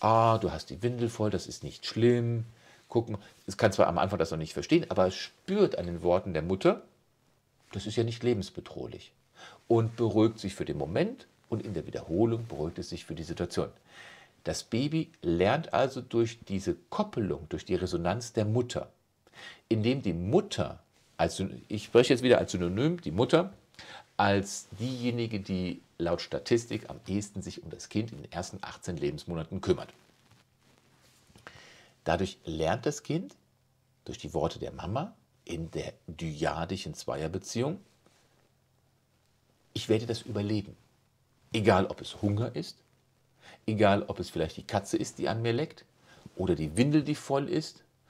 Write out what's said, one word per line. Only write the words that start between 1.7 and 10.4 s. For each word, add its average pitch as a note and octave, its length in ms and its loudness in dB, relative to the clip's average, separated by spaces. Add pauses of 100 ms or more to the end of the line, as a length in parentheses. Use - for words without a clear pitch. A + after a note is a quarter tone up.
schlimm. A#2 600 2 (440)
Guck A#2 200 2
mal, G2+ 100 -8 (280)
es G2 80 -8
kann G#2+ 160 6
zwar - 160 6
am E2+ 100 0
Anfang F#2+ 220 2
das D#2+ 120 0
noch D#2+ 60 -2
nicht D#2+ 160 -6
verstehen, D#3+ 360 2
aber F#2 180 4
es - 80 -4
spürt - 640 0
an F2 80 -4
den F2 160 -6
Worten F2+ 320 2
der D#2 80 0
Mutter, F#2+ 400 2 (920)
das G2 140 -8
ist G#2+ 100 -6
ja A#2 80 4
nicht A#2 180 -4
lebensbedrohlich. - 920 -4 (560)
Und A2+ 260 4
beruhigt A2 440 4
sich G2 160 -6